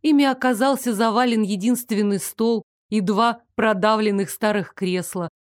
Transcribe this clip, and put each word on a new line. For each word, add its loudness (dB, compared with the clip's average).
Ими 4
оказался 0
завален 2
единственный 0
стол -2
и 0
два 0
продавленных 2
старых -2
кресла. -6